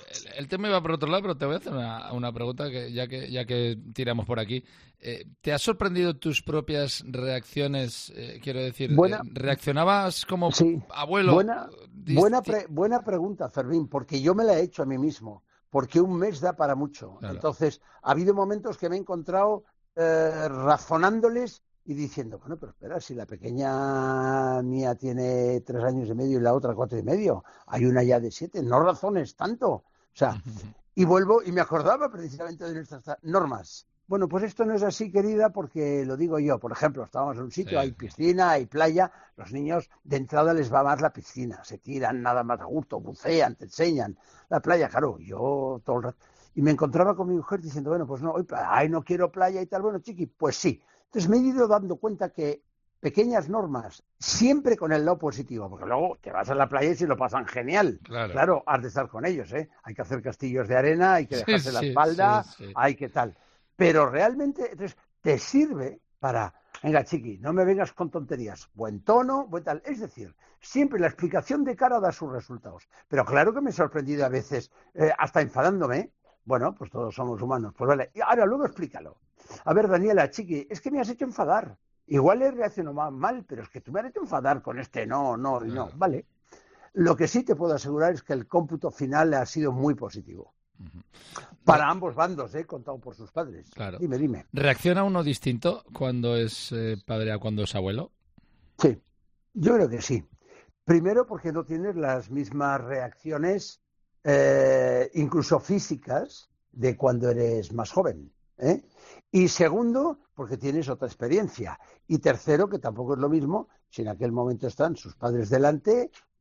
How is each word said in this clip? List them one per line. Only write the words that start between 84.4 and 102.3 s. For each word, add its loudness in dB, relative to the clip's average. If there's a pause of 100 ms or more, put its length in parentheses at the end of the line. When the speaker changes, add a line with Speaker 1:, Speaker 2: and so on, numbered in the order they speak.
Speaker 2:
con -10
este -8
no, -2
no -4
y -6
no. -6
Speaker 1:
Claro. -16
Speaker 2:
Vale. -2 (720)
Lo 6
que 2
sí 0
te 2
puedo 0
asegurar 0
es -6
que -6
el -4
cómputo -2
final 2
ha 0
sido -2
muy 0
positivo. -12 (260)
Speaker 1:
Ujú. -18 (640)
Speaker 2:
Para 6
Speaker 1:
Re- 2
Speaker 2:
ambos -4
bandos, -4
¿eh? -6
Contado -12
por -18
sus -20
padres. -10
Speaker 1:
Claro. -10
Speaker 2:
Dime, -4
dime. -2
Speaker 1:
¿Reacciona 2
uno 0
distinto -2 (100)
cuando -2
es, -4
eh, -4
padre -4
a -4
cuando -2
es -4
abuelo? -4 (640)
Speaker 2:
Sí, 2 (520)
yo 4
creo 4
que -6
sí. -2 (600)
Primero 4
porque -8
no -4
tienes -6
las -2
mismas -2